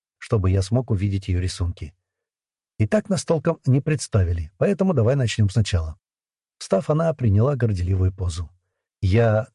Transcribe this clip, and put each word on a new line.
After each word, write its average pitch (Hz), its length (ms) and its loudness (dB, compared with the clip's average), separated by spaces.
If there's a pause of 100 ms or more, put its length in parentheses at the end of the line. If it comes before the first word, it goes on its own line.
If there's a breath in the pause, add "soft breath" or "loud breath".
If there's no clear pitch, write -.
(160)
чтобы 95 340 0
я 95 120 2
смог 117 280 -2
увидеть 98 380 -2
ее 90 120 0
рисунки. 87 540 -6 (840)
«Итак, 208 320 0
нас 180 160 -4
толком 165 400 0
не 135 160 2
представили, 87 760 -2
поэтому 190 380 0
давай 120 200 2
начнем 113 360 0
сначала». 85 480 -2 (580)
Встав, - 320 -2
она 160 240 2
приняла 120 420 2
горделивую 92 600 0
позу. 87 360 -6 (520)
«Я 107 520 2